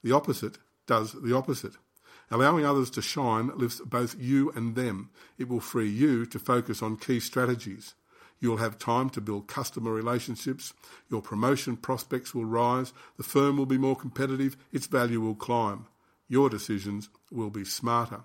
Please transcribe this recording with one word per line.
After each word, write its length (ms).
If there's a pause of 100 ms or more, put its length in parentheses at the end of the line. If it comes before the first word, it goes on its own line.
The 100
opposite 440 (300)
does 260
the 240
opposite. 380 (560)
Allowing 340
others 280
to 100
shine 520
lifts 280
both 360
you 340
and 220
them. 360 (260)
It 140
will 100
free 300
you 340
to 140
focus 440
on 140
key 240
strategies. 720 (480)
You'll 180
have 200
time 320
to 100
build 280
customer 440
relationships. 800 (380)
Your 100
promotion 560
prospects 560
will 120
rise. 480 (240)
The 80
firm 320
will 100
be 120
more 180
competitive. 600 (160)
Its 140
value 340
will 140
climb. 540 (400)
Your 200
decisions 600 (240)
will 180
be 140
smarter. 600